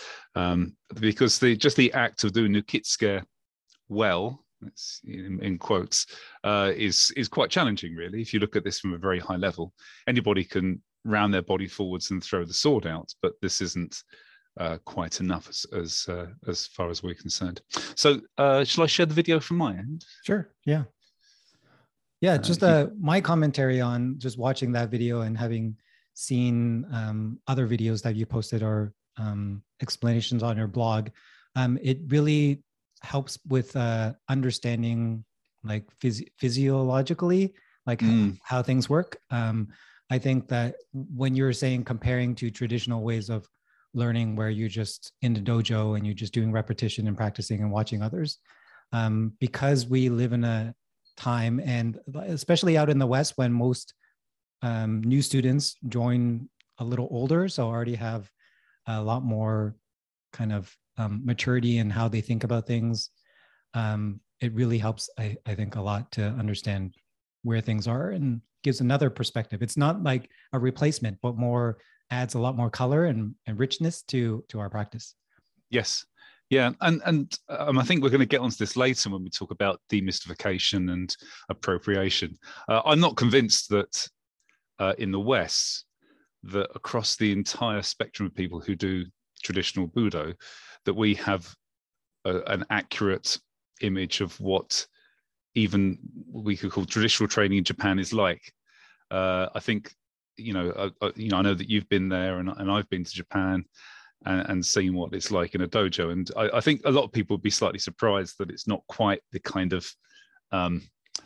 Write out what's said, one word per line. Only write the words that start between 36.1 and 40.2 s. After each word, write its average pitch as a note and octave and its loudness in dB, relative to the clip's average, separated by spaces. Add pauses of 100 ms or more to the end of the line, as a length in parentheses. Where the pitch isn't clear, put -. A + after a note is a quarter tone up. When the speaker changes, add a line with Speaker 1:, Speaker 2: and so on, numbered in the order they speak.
Speaker 2:
physiologically, C3+ 2 (320)
like, A#2 0
h- A2+ 6
Speaker 1:
Mm. G#2+ 4
Speaker 2:
how B2+ 0
things B2+ 2
work. E3 0 (120)
Um, A2+ 0 (420)
I B2+ 2
think C3 0